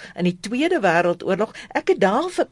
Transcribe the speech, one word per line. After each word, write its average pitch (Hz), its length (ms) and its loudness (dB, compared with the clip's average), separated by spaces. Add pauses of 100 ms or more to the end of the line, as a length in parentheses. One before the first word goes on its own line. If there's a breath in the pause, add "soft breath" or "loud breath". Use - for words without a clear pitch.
(160 loud breath)
in 175 80 -4
die 180 160 0
Tweede 294 400 0
Wêreldoorlog. 175 760 0 (140)
Ek - 180 -4
het 370 120 4
daar 233 300 2
vir - 220 -2